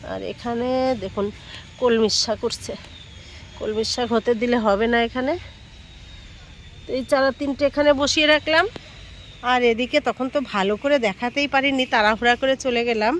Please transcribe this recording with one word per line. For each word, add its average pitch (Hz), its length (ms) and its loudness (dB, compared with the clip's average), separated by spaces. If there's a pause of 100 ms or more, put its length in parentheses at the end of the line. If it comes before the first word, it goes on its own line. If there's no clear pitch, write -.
(120)
আর 190 100 -8
এখানে 233 460 -6 (320)
দেখুন, 196 260 -4 (520)
কলমির 226 440 2
শাক 214 220 -4
উঠছে, - 280 -6 (840)
কলমির 214 360 -4
শাক 240 180 -2
হতে 233 220 2
দিলে 240 320 2
হবে 208 260 4
না 233 60 4 (100)
এখানে। 254 240 -2 (1500)
তো - 60 -14
এই 254 180 -4
চারা 269 280 4
তিনটে 285 320 -2
এখানে 294 220 4
বসিয়ে 285 340 2
রাখলাম। 302 380 4 (800)
আর 247 200 2
এদিকে 240 380 2
তখন 254 280 -2
তো 294 120 -2
ভালো 208 360 0
করে 277 220 2
দেখাতেই 240 560 -2
পারিনি, 269 320 2
তাড়াহুড়া 226 500 2
করে 269 200 2
চলে 240 280 0
গেলাম। 226 340 2